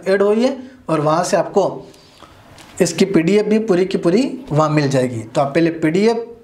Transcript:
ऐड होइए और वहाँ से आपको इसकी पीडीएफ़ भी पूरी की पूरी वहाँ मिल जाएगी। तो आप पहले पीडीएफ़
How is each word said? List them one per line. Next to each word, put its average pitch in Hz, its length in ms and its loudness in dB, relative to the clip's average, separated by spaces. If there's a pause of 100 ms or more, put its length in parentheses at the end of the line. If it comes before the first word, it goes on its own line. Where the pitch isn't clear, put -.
ऐड 196 140 2
होइए 226 360 2 (320)
और 156 120 0
वहाँ 151 220 0
से - 140 0
आपको 165 520 -2 (920)
इसकी 185 240 2
पीडीएफ़ 190 400 2
भी 214 140 2
पूरी 190 260 0
की 185 120 -6
पूरी 196 540 0
वहाँ 156 180 2
मिल 147 200 0
जाएगी। 127 340 -2
तो - 180 -4
आप 143 140 -2
पहले 165 140 2
पीडीएफ़ 185 480 0 (260)